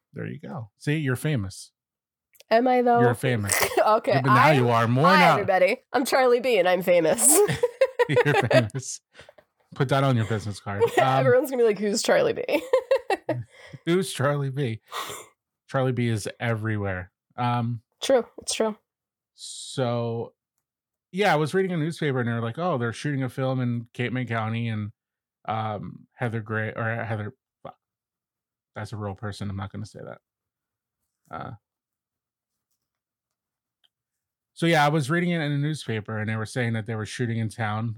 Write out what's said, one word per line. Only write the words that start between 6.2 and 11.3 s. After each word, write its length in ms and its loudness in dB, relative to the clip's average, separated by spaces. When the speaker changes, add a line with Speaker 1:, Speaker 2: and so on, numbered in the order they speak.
Speaker 2:
B, 200 2
and 100 4
I'm 140 2
famous. 520 4
Speaker 1:
<laughs> 300 0
You're 260 2
famous. 680 0
Put 160 -2
that 140 2
on 120 4
your 100 2
business 340 -6
card. 300 -2
Speaker 2:
<laughs> 100 0
Speaker 1:
Um, 200 4
Speaker 2:
Everyone's 300 4